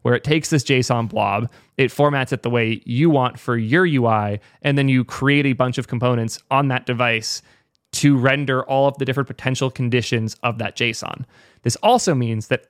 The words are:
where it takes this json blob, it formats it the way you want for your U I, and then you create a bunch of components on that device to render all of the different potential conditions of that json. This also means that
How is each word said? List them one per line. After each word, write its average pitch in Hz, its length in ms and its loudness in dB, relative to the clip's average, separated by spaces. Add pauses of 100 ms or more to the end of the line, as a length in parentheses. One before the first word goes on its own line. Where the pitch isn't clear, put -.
where 120 120 2
it 120 100 -2
takes 151 260 0
this 151 140 2
json 120 440 0
blob, 104 420 -2 (280)
it 135 120 2
formats 143 420 0
it 127 100 -6
the 120 80 -4
way 113 340 0
you 131 240 2
want 131 300 0
for 120 180 -4
your 131 300 2
U 131 200 2
I, 104 340 0 (220)
and 139 140 0
then 139 120 2
you 127 160 2
create 139 420 0
a 131 80 0
bunch 127 240 -2
of 123 100 -6
components 117 500 -2 (120)
on 139 180 2
that 127 180 -2
device 117 540 -2 (520)
to 143 240 4
render 131 480 0
all 139 240 2
of 135 100 -4
the 135 80 -2
different 131 220 -2
potential 131 420 -4
conditions 117 720 -2
of 117 160 -2
that 104 180 -6
json. 113 480 -6 (380)
This 117 140 0
also 220 380 2
means 113 340 -2
that - 220 -2